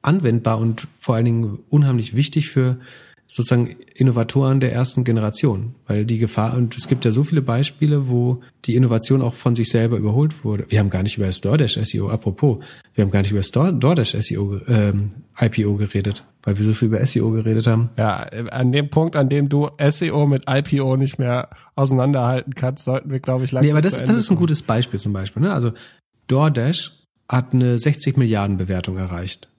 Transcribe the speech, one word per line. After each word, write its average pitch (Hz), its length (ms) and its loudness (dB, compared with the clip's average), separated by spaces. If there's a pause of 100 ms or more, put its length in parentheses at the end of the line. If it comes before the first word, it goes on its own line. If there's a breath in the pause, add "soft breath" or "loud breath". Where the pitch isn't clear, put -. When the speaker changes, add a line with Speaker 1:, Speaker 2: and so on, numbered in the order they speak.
Speaker 1:
anwendbar 117 560 2
und 113 280 -4 (120)
vor 120 160 0
allen 117 100 0
Dingen 117 340 -2 (100)
unheimlich 127 460 2
wichtig 147 340 -2
für 127 300 0 (500 loud breath)
sozusagen 120 460 0 (180)
Innovatoren 131 680 2
der 127 100 0
ersten 123 320 0
Generation. 110 720 -2 (100)
Weil 107 200 0
die 113 120 -2
Gefahr, 110 380 0
und 120 220 -2
es - 100 -6
gibt 131 160 0
ja 117 80 4
so 135 140 2
viele 151 160 0
Beispiele, 139 640 0
wo 123 320 0 (240 loud breath)
die 117 120 -2
Innovation 123 460 2
auch 123 120 -2
von 123 200 -2
sich 113 140 0
selber 113 300 2
überholt 120 480 0
wurde. 104 240 -2
Wir 107 100 2
haben 101 100 2
gar 95 140 -2
nicht 104 140 -2
über 101 100 0
das 92 140 -4
DoorDash 120 340 2
S 110 180 -2
E 104 60 -2
O, 101 80 -2
apropos, 110 560 -2 (300 loud breath)
wir 107 100 2
haben 98 80 2
gar 101 120 2
nicht 98 80 -2
über 101 100 0
das - 100 -4
Dor-, 170 220 2
DoorDash 139 420 2
S 107 160 -2
E 104 60 -4
O, 101 320 -4
ähm, 101 420 2 (300)
I 113 80 2
P 107 160 0
O 104 100 0
geredet, 101 480 -4 (200)
weil 101 140 -2
wir 104 80 0
so 110 80 4
viel 113 140 0
über 107 140 0
S 135 160 0
E 110 40 2
O 110 100 0
geredet 110 360 0
haben. 113 300 2
Speaker 2:
Ja, 101 340 -2
äh, 117 180 -10
an 127 220 0
dem 143 180 0
Punkt, 160 280 2
an 135 100 2
dem 143 220 2
du 143 260 0
S 147 260 0
E 165 100 -2
O 147 140 2
mit 139 240 2
I 139 120 2
P 139 180 -2
O 131 160 2
nicht 135 240 -2
mehr 123 300 -2 (260 loud breath)
auseinanderhalten 131 800 0
kannst, 131 300 -6
sollten 131 260 -4
wir, 131 80 -4
glaub 131 240 -2
ich, 135 80 -4
langsam 131 140 2
Speaker 1:
Nee, 147 80 4
aber 151 80 4
das, - 140 0
Speaker 2:
zu - 40 -4
Speaker 1:
das 131 100 -2
Speaker 2:
Ende 226 120 2
Speaker 1:
ist 214 60 -2
ein 190 80 4
Speaker 2:
kommen. 160 40 -4
Speaker 1:
gutes 156 220 0
Beispiel 117 400 -2
zum 104 100 -4
Beispiel, 98 300 -6
ne? 196 100 2
Also 120 220 -2 (540 loud breath)
DoorDash 139 760 0 (240)
hat 127 260 -2
eine 123 240 2
sechzig 147 380 0
Milliarden 104 400 2
Bewertung 92 400 -4
erreicht. 90 640 -8